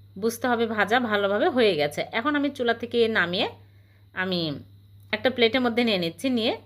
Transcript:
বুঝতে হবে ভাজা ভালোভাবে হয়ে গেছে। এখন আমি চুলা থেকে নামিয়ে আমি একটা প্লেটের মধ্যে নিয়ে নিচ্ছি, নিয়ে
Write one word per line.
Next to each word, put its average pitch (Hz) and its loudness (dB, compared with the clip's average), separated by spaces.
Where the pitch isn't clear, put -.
বুঝতে 226 -4
হবে 233 0
ভাজা 214 2
ভালোভাবে 208 2
হয়ে 240 4
গেছে। 147 0
এখন 233 -2
আমি 285 0
চুলা 233 0
থেকে 240 -6
নামিয়ে 190 0
আমি 185 -2
একটা 214 0
প্লেটের 240 2
মধ্যে 240 0
নিয়ে 214 2
নিচ্ছি, 170 -4
নিয়ে 240 0